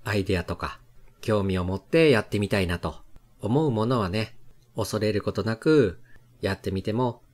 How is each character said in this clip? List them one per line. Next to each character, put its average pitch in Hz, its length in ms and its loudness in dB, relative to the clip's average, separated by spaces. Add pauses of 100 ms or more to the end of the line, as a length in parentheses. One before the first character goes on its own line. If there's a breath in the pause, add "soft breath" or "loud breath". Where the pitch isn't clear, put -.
ア 101 100 -2
イ 98 100 0
デ 95 140 0
ア 170 60 -4
と - 120 -6
か、 - 240 -10 (400)
興 104 240 0
味 95 140 0
を 90 60 -2
持 92 120 -4
っ - 40 -8
て 165 300 4
や 110 120 4
っ - 40 -12
て - 120 -2
み 101 100 0
た 101 120 2
い 92 60 0
な 87 120 -2
と - 180 -6 (440)
思 135 260 0
う 143 40 0
も 110 160 0
の 123 140 0
は 95 80 0
ね、 104 280 -4 (380)
恐 110 240 -4
れ 104 140 0
る 101 100 -2
こ 101 100 -4
と 98 120 -2
な 113 120 -2
く 139 440 4 (400 soft breath)
や 95 140 -2
っ - 40 -8
て - 140 -8
み 95 100 -4
て 107 100 -4
も 120 300 -2 (100)